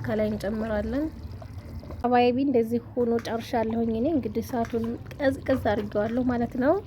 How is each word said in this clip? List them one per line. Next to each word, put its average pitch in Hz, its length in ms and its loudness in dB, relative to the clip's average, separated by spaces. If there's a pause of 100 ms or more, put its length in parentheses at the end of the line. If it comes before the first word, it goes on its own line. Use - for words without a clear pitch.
ከላይ 214 260 0
እንጨምራለን። 220 800 -2 (960)
አባይቢ 247 400 6
እንደዚህ 233 440 2
ሆኖ 240 260 0 (100)
ጨርሻለሁኝ 226 680 0
እኔ። 226 180 0
እንግዲህ 233 320 0
እሳቱን 233 420 -2 (280)
ቀዝቀዝ 269 540 0
አድርጌዋለሁ 214 580 0
ማለት 240 340 0
ነው። 277 160 4 (120)